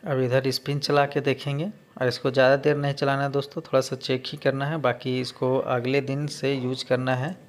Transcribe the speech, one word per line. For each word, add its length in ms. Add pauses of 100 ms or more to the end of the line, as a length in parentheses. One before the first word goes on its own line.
(140)
अब 60
इधर 300
स्पिन 280
चला 280
के 140
देखेंगे 500 (300)
और 80
इसको 220
ज़्यादा 260
देर 200
नहीं 180
चलाना 280
है 80
दोस्तों, 320
थोड़ा 180
सा 160
check 300
ही 120
करना 280
है। 100
बाकी 440
इसको 380
अगले 420
दिन 260
से 280
यूज़ 300
करना 300
है। 220 (120)